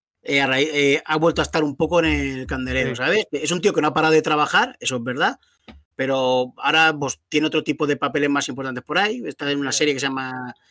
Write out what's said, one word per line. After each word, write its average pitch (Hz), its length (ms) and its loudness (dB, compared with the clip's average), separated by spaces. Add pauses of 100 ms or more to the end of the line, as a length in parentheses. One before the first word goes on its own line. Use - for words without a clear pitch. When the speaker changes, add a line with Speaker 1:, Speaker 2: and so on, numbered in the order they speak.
(220)
Speaker 1:
eh, 139 200 0
a 135 60 2
raíz, 135 260 2
eh, 143 320 4
ha 160 120 0
vuelto 165 240 2
a - 20 0
estar 156 200 0
un 143 140 -2
poco 170 220 2
en 165 80 2
el 139 400 -2
candelero, 127 420 -2
Speaker 2:
Sí. 127 80 -6
Speaker 1:
¿sabes? 180 340 0
Es 147 200 -4
un 175 100 -2
tío 190 120 4
que 156 80 0
no 151 60 0
ha 147 60 -2
parado 156 200 4
de 156 80 6
trabajar, 156 600 0
eso 127 160 -4
es 117 60 -6
verdad, 151 360 -2 (560)
pero 127 640 0
ahora, 160 420 4
pues, 139 300 -4
tiene 151 180 2
otro 151 160 0
tipo 147 240 -2
de 143 80 0
papeles 143 340 -2
más 143 200 0
importantes 131 340 -8
por 151 140 -4
ahí. 220 280 0
Está 143 240 -6
en 143 100 0
una 139 120 -2
Speaker 3:
Sí. - 80 -2
Speaker 1:
serie 147 140 2
que 131 80 -4
se 139 60 -2
llama 127 460 -6 (180)